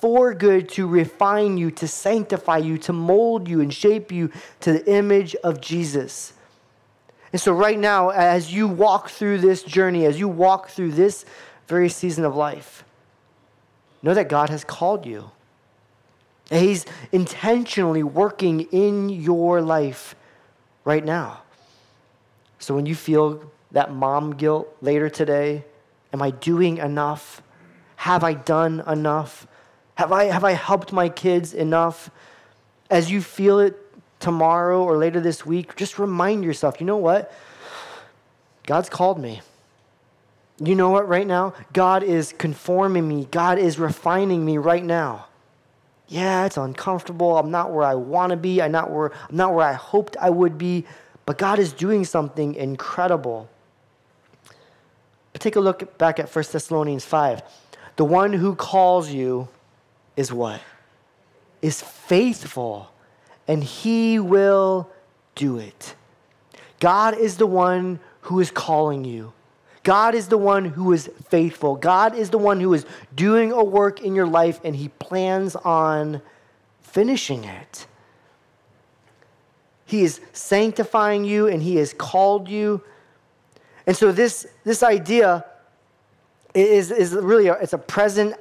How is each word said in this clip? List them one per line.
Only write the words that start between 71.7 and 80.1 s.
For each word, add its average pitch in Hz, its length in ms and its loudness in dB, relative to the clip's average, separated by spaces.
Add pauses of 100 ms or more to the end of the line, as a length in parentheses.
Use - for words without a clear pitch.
God 185 380 2
is 214 160 -4
the 220 80 0
one 202 220 2
who 185 140 2
is 147 100 -2 (300)
doing 220 380 2
a 247 100 2
work 202 380 2
in 196 140 -4
your 190 120 2
life, 165 380 2
and 156 100 -4
he 143 140 -8
plans 185 680 -4
on 156 640 0 (600)
finishing 196 640 -2
it. - 420 -18 (2000)
He 214 160 0
is 165 180 0 (120)